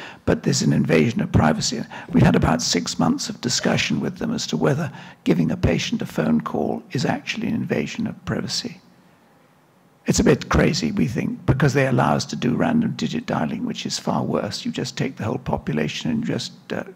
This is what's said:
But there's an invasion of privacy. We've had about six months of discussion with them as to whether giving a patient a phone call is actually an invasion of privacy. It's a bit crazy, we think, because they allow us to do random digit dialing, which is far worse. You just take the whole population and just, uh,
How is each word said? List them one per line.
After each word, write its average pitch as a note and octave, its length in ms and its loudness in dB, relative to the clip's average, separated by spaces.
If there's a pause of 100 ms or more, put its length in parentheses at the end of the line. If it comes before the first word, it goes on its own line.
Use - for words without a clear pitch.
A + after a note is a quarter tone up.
(240)
But - 180 0
there's - 200 0
an - 100 4
invasion D2+ 480 4
of D#2 100 -2
privacy. - 520 2 (300)
We've - 100 6
had F3+ 120 8
about - 280 2
six - 360 -2
months - 300 0
of G#3+ 120 -10
discussion - 600 0
with - 180 -4
them - 140 -4
as - 160 -6
to D#3 80 -2
whether D3+ 340 0 (340)
giving - 260 2
a - 60 -2
patient - 460 0
a - 40 -6
phone - 340 0
call - 420 -2 (100)
is - 120 0
actually - 440 -4
an - 60 -2
invasion - 520 -2
of - 180 -10
privacy. - 560 -4 (1300)
It's - 140 2
a G3+ 40 4
bit - 240 4
crazy, - 440 2
we - 160 2
think, - 380 -4
because C3 280 4
they C3+ 140 4
allow C3+ 260 4
us C#3 120 0
to - 100 -8
do - 180 0
random D#2+ 380 2
digit - 340 -4
dialing, - 400 -2
which - 180 -6
is - 140 -6
far - 240 -2
worse. - 420 -2
You A#3+ 60 -6
just - 260 -6
take - 200 -4
the - 80 -6
whole - 140 -2
population D3 720 -4
and - 140 -2
just, - 280 -4 (200)
uh, - 120 -4 (120)